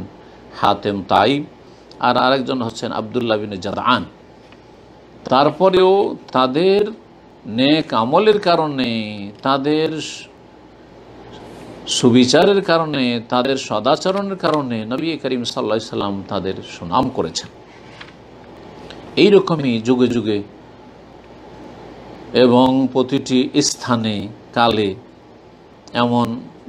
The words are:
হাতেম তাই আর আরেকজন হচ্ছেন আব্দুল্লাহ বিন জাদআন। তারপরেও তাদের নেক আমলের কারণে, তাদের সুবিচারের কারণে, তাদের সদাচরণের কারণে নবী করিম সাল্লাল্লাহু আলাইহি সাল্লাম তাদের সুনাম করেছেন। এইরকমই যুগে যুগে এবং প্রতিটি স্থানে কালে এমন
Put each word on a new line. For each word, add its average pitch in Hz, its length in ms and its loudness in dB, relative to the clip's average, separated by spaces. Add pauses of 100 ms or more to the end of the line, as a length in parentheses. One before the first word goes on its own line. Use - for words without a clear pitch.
(600)
হাতেম - 420 0
তাই 101 300 4 (680)
আর 123 160 2
আরেকজন 131 460 0
হচ্ছেন 113 300 -8
আব্দুল্লাহ 110 460 -2
বিন 104 220 -8
জাদআন। 101 420 -2 (1200)
তারপরেও 180 680 4 (400)
তাদের 156 480 2 (680)
নেক 139 480 0
আমলের 175 460 4
কারণে, 151 500 0 (520)
তাদের 147 480 0 (2000)
সুবিচারের 139 720 4
কারণে, 160 420 0 (240)
তাদের 131 280 0
সদাচরণের 156 880 -2
কারণে 143 400 -2
নবী 131 220 -6 (100)
করিম 127 280 -4
সাল্লাল্লাহু 113 360 -4
আলাইহি - 160 -12
সাল্লাম 101 180 -4 (140)
তাদের 95 260 -6 (200)
সুনাম 95 340 -2
করেছেন। 85 400 -6 (1700)
এইরকমই 165 640 4
যুগে 123 280 4
যুগে 110 300 0 (1900)
এবং 123 360 6 (240)
প্রতিটি 131 460 0 (240)
স্থানে 117 520 -2 (400)
কালে 110 340 2 (1080)
এমন 120 320 2 (420)